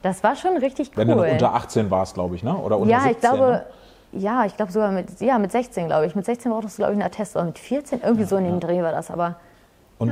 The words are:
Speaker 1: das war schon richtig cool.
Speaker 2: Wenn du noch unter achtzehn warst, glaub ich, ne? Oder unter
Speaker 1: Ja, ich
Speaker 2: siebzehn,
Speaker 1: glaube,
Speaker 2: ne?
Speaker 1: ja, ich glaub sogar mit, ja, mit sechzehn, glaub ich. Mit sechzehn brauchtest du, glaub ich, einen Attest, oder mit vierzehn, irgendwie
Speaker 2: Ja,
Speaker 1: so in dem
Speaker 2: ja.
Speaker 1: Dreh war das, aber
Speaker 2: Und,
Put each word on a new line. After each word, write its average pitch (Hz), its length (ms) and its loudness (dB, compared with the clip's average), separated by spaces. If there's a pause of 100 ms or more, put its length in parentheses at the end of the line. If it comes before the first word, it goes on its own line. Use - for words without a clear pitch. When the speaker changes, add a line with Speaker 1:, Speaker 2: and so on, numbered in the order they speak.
Speaker 1:
das 185 220 -4
war 233 100 4
schon 359 220 0
richtig 269 340 -2
cool. - 60 -8
Speaker 2:
Wenn 113 120 2
du - 80 6
noch 165 120 4
unter 123 260 2
achtzehn 113 360 0
warst, 92 240 0
glaub 90 200 -2
ich, 87 80 -8
ne? 113 140 -2
Oder 104 220 0
unter 214 120 4
Speaker 1:
Ja, 233 80 6
ich 269 140 2
Speaker 2:
siebzehn, 233 180 2
Speaker 1:
glaube, 254 340 2 (480)
Speaker 2:
ne? - 80 -8
Speaker 1:
ja, 220 240 0
ich 190 120 -4
glaub 202 160 -4
sogar 208 180 2
mit, 180 300 -4
ja, 247 180 2
mit 196 140 0
sechzehn, 240 340 -2
glaub 151 160 2
ich. 175 140 0
Mit 190 80 -2
sechzehn 240 260 -4
brauchtest 220 280 -6
du, - 40 -4
glaub - 80 2
ich, 208 60 0
einen 196 100 0
Attest, 180 300 -6
oder 170 80 0
mit 165 160 -8
vierzehn, 269 420 -4
irgendwie 220 200 2
Speaker 2:
Ja, 190 60 -2
Speaker 1:
so 196 100 0
in 190 60 2
dem 175 100 0
Speaker 2:
ja. 180 40 0
Speaker 1:
Dreh 175 240 0
war 165 80 0
das, 160 220 -6
aber 170 240 -4 (600)
Speaker 2:
Und, 117 140 0